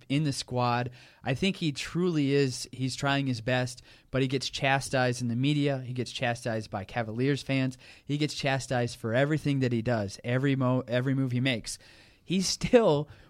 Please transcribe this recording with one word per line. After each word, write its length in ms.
in 160
the 80
squad. 600
I 100
think 220
he 160
truly 640
is. 380
He's 240
trying 300
his 160
best, 400
but 100
he 60
gets 200
chastised 760
in 40
the 80
media. 480
He 80
gets 200
chastised 580
by 140
Cavaliers 580
fans. 380
He 140
gets 160
chastised 600
for 180
everything 460
that 120
he 80
does, 420
every 320
mo-, 320
every 280
move 160
he 100
makes. 380
He's 240
still 640